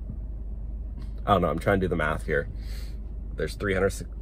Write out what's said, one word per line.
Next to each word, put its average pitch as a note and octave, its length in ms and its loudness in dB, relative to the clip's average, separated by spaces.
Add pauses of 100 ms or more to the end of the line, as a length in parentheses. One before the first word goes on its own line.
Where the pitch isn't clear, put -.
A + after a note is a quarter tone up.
(1200)
I G#2 100 6
don't F2+ 100 8
know, E2 60 4
I'm D2+ 100 2
trying G2 200 4
to F#2 60 2
do F2 40 2
the F2 60 2
math D#2 300 2
here. D2 240 2 (840)
There's E2 180 -2
three G2+ 220 0
hundred F#2+ 180 4 (280)